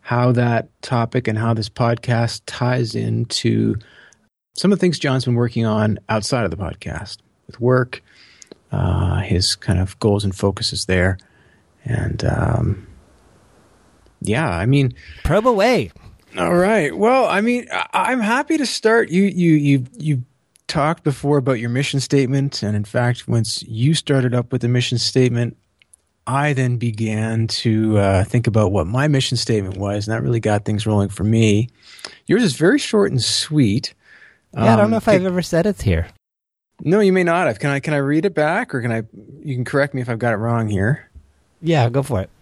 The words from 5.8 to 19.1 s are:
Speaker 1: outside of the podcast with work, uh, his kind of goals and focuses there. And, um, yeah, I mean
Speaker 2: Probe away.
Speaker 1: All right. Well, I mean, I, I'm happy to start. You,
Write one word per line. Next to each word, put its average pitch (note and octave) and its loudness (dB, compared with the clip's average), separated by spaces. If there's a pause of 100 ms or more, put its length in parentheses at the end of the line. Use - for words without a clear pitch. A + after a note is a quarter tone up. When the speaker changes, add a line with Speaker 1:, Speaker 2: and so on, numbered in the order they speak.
Speaker 1:
outside A2 0
of F2 -2
the - -8
podcast E2 -10 (300)
with - -20
work, B2+ 0 (680)
uh, F#2 0
his F#2 -2
kind F2+ -2
of F#2 -4
goals G#2 0
and F#2+ -4
focuses - -4
there. F#2 0 (680)
And, - -4
um, - -2 (1300)
yeah, C3+ -2
I F2+ -2
mean C3+ 2 (300)
Speaker 2:
Probe G#3+ 2
away. G#3 2 (460)
Speaker 1:
All F3 0
right. F3+ 2
Well, A#3+ 2
I F#3 0
mean, A#3+ -2
I, F#2 -4
I'm A3+ 0
happy C#4 0
to C#4+ 0
start. A3+ 2
You, F#3 2